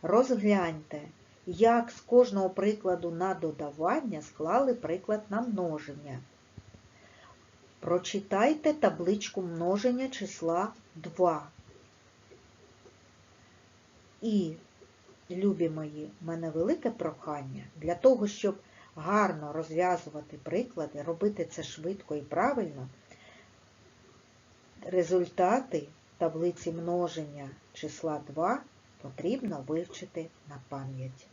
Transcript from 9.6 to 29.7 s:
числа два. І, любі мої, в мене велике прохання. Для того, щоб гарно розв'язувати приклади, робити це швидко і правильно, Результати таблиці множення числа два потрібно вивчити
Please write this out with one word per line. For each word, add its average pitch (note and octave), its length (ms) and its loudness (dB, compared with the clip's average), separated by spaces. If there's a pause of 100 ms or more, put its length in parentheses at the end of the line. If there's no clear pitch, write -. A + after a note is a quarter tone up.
числа F#3+ 680 -2 (220)
два. D#3+ 520 2 (2750)
І, G3 320 2 (800)
любі F3+ 380 2
мої, D3+ 400 -8 (120)
в E3 60 -10
мене E3 220 -4
велике G3+ 400 0
прохання. D3+ 760 -8 (120)
Для D#3+ 200 -2
того, G#3+ 320 6
щоб G3+ 280 -2 (400)
гарно D#3+ 580 0
розв'язувати D#3 920 -2
приклади, D#3+ 580 -4
робити E3+ 440 0
це D#3+ 180 -8
швидко E3 520 -6
і D3 60 -4
правильно, E3 680 0 (2000)
Результати F3+ 1000 0 (300)
таблиці E3 540 -2
множення E3 800 -4 (240)
числа D3+ 540 -6
два E3+ 340 0 (400)
потрібно F3 680 -4
вивчити E3 640 -6 (200)